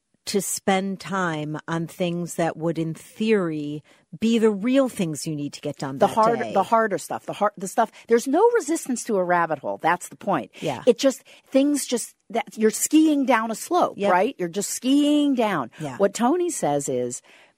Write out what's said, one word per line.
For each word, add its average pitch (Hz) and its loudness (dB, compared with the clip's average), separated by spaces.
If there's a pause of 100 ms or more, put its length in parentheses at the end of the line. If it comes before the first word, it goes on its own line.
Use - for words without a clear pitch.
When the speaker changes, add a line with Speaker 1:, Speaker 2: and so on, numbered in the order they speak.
(260)
Speaker 1:
to 202 -2
spend 190 -2
time 156 -4 (120)
on 165 -2
things 170 -4
that 165 -2
would, 156 -2
in 165 -4
theory, 160 -2 (340)
be 226 2
the 220 4
real 247 2
things 160 -4
you 160 -4
need 143 -6
to - -16
get 143 -8
done 139 -8
Speaker 2:
The 202 4
Speaker 1:
that - -4
Speaker 2:
hard, 226 4
Speaker 1:
day. 214 -6
Speaker 2:
the 190 2
harder 220 2
stuff, - -8
the 170 -8
hard, 202 0
the 196 -8
stuff. 226 0 (160)
There's 233 4
no 349 6
resistance 311 -2
to 208 0
a 185 2
rabbit 170 2
hole. 98 -6
That's 170 0
the - -18
point. 156 -2 (100)
Speaker 1:
Yeah. 143 -6
Speaker 2:
It 240 4
just, 269 0 (240)
things 277 2
just, - -6 (140)
that - -6
you're 214 4
skiing 302 4
down 226 0
a - -4
slope, - 0
Speaker 1:
Yep. 196 0
Speaker 2:
right? 185 2
You're 175 -4
just 190 -6
skiing 285 2
down. 196 -2
Speaker 1:
Yeah. 139 -8
Speaker 2:
What 196 2
Tony 339 0
says 147 -2
is, 123 -4 (360)